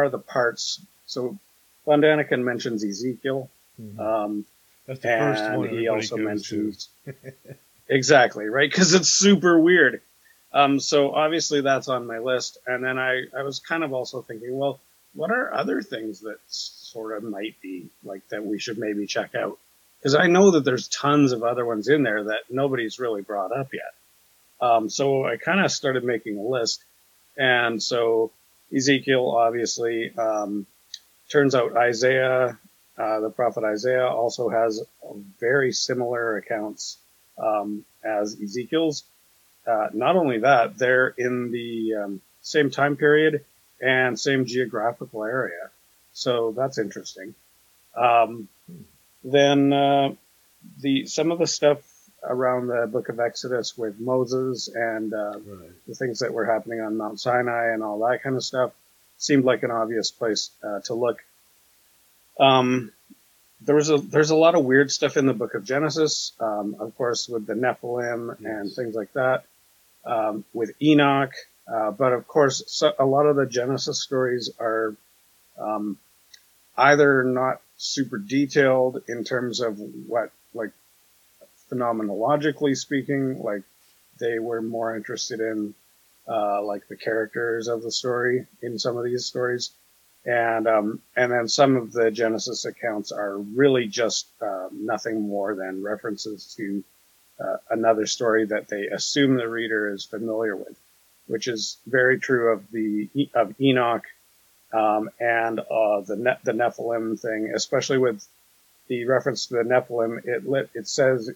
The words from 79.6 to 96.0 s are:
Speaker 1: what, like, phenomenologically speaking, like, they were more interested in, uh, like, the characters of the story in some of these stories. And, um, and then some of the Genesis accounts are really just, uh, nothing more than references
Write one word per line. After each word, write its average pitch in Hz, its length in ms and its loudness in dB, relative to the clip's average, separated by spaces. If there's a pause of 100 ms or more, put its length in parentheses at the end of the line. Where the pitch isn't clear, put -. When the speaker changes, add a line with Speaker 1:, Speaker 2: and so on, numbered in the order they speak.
Speaker 1:
what, 113 240 -4 (220)
like, 110 180 -8 (1000)
phenomenologically 127 1040 0
speaking, 135 680 -4
like, 104 200 -6 (560)
they 117 200 -2
were 113 220 -4
more 113 340 -4
interested 110 440 -8
in, 107 340 -4 (540)
uh, 104 360 0
like, 101 240 -6
the 107 80 -14
characters 113 720 -4
of 117 160 -4
the 113 80 -8
story 123 560 -2 (140)
in 120 180 -8
some 120 180 -2
of 120 60 -4
these 123 220 -4
stories. 123 460 -4 (540)
And, 117 420 0
um, 110 340 2 (140)
and 123 160 2
then 120 160 0
some 135 300 4
of 113 160 -4
the 113 180 4
Genesis 113 540 -2
accounts 107 460 -6
are 101 260 -6
really 120 500 4
just, 107 400 -2 (140)
uh, 95 300 -4
nothing 110 500 -4
more 101 340 -2
than 95 280 -8
references 104 760 -8